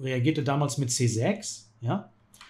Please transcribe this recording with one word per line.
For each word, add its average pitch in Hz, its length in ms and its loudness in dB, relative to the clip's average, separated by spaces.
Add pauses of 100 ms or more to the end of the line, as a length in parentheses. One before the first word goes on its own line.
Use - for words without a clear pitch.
reagierte 131 440 0
damals 143 340 0
mit 127 120 -2
C 123 160 2
sechs, 123 640 -2 (120)
ja. 156 280 -2 (400)